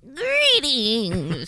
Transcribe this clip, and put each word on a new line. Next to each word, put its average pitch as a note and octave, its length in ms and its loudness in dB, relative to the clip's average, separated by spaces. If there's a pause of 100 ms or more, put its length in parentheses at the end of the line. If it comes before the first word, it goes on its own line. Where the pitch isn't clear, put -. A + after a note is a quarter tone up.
(140)
Greetings. A#3+ 1300 0